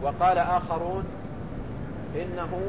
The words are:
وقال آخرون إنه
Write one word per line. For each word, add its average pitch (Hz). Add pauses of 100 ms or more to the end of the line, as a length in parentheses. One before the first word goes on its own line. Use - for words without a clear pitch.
وقال 175
آخرون 175 (1120)
إنه 180